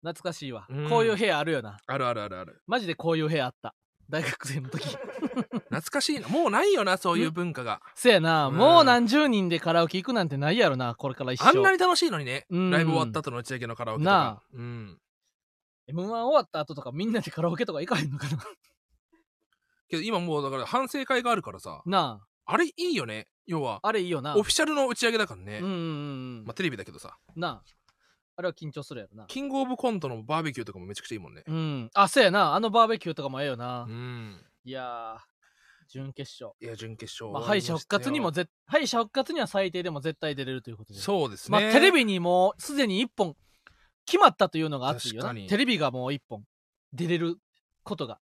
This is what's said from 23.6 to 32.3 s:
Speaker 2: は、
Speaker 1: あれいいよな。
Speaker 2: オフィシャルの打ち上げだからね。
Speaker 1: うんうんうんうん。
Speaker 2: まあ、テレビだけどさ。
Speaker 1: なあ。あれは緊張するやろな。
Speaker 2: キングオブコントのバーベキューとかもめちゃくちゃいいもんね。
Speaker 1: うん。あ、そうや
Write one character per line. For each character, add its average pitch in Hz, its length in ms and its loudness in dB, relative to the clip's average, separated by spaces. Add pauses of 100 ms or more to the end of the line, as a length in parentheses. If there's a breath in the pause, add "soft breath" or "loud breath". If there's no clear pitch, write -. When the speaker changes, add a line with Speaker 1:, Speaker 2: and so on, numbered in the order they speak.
Speaker 2:
は、 110 180 -4
Speaker 1:
あ 214 100 0
れ 214 100 2
い 180 40 -2
い 180 60 -8
よ 147 100 -2
な。 147 140 -4
Speaker 2:
オ 208 80 4
フ - 80 -2
ィ - 20 2
シ - 80 2
ャ 311 40 4
ル 302 100 -2
の 269 120 2
打 240 60 0
ち - 100 -2
上 233 100 2
げ 226 40 0
だ 214 80 2
か 113 100 -12
ら 92 60 -18
ね。 104 220 -10
Speaker 1:
う - 20 -4
ん - 0 -
う - 40 -4
ん - 20 -4
う - 20 -4
ん 180 40 -4
う 170 40 -4 (600)
ん。 - 40 -18
Speaker 2:
ま 117 60 -12
あ、 - 20 -10
テ - 80 -8
レ 180 80 0
ビ 120 80 -8
だ 95 80 -10
け - 60 -20
ど 71 80 -20
さ。 - 180 -20 (180)
Speaker 1:
な 170 120 -6
あ。 120 160 -10 (760)
あ 175 40 -12
れ 180 80 -2
は 160 40 -8
緊 156 180 -12
張 147 120 -10
す - 100 -14
る 120 60 -10
や 98 100 -14
ろ 98 60 -20
な。 104 120 -20
Speaker 2:
キ - 120 -10
ン 285 80 -6
グ 269 120 -2
オ 269 60 2
ブ 254 120 -4
コ 254 120 0
ン 208 120 -2
ト 143 80 -4
の 113 120 -8
バ 151 200 -2
ー - 20 -4
ベ 156 80 -2
キ 127 80 -8
ュ 117 40 -4
ー - 40 -6
と 101 60 -14
か 95 60 -14
も 87 60 -14
め 101 80 -12
ち - 60 -12
ゃ - 40 -18
く - 40 -16
ち 117 60 -8
ゃ - 20 -8
い - 40 -8
い - 20 -12
も 76 80 -16
ん 55 40 -20
ね。 - 140 -20
Speaker 1:
う 156 60 -6
ん。 147 400 -4
あ、 285 160 6
そ 285 100 2
う 240 40 8
や 185 80 6